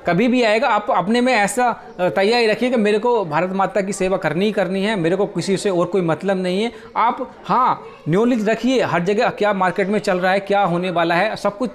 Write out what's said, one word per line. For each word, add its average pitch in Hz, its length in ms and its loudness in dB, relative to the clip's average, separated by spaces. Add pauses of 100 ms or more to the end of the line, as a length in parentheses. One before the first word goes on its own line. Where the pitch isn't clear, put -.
कभी 175 200 2
भी 247 160 2
आएगा, 220 240 2
आप 214 240 0
अपने 214 300 2
में 254 120 2
ऐसा, 220 500 0 (160)
अ, 180 100 2
तैयारी 226 380 2
रखिए 220 220 0
कि 254 60 0
मेरे 208 240 2
को 233 260 0
भारत 165 240 -2
माता 190 320 0
की 196 120 -4
सेवा 185 240 -2
करनी 175 280 -2
ही 220 60 0
करनी 190 320 -2
है, 220 120 -2
मेरे 170 200 0
को 196 100 0
किसी 180 320 -2
से 208 120 -2
और 180 160 2
कोई 185 160 0
मतलब 175 360 0
नहीं 185 260 -2
है। 233 80 -4 (240)
आप, 240 400 -2 (100)
हाँ, 214 380 0 (240)
knowledge 214 420 2
रखिए, 233 320 2
हर 175 220 0
जगह 208 260 0
क्या 208 240 0
market 185 340 0
में 208 120 0
चल 185 200 0
रहा 185 120 2
है, 196 80 2
क्या 196 220 0
होने 175 280 0
वाला 170 260 0
है, 202 200 0
सब 202 220 -4
कुछ 254 180 -4